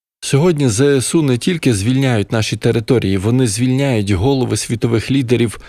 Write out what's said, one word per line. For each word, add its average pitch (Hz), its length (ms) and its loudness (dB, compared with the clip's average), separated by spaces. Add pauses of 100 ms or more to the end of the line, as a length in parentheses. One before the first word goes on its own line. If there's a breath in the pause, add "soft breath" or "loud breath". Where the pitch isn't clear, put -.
(220)
Сьогодні 147 480 2
З 110 120 0
С 143 340 2
У 165 60 2
не 131 160 2
тільки 151 360 0
звільняють 120 580 0
наші 113 260 -2
території, 113 600 0
вони 120 300 0
звільняють 120 640 0
голови 107 460 0
світових 117 540 -2
лідерів 120 560 0